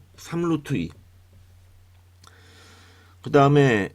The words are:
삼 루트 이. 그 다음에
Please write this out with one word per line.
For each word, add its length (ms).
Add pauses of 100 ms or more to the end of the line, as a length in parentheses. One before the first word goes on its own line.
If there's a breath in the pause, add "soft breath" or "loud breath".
(160)
삼 320
루트 280
이. 140 (2250 soft breath)
그 100
다음에 640